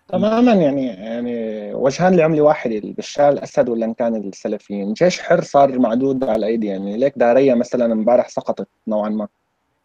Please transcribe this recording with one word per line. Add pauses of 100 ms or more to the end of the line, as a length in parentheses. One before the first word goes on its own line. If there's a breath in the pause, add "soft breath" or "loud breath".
تمامًا،
يعني،
يعني
وجهان
لعملة
واحدة،
بشار
الأسد
ولا
إن
كان
السلفيين.
جيش
حر
صار
معدود
على
الأيدي،
يعني
ليك
داريا
مثلًا
امبارح
سقطت (200)
نوعًا
ما. (580)